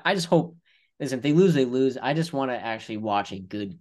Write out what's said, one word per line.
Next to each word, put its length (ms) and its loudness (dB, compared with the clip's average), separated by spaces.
I 100 2
just 120 -2
hope, 280 2
listen, 200 -4
if 40 -6
they 100 2
lose, 200 6
they 120 4
lose. 360 0
I 120 0
just 180 -2
wanna 220 -2
actually 440 -6
watch 360 -2
a 60 -10
good 420 -8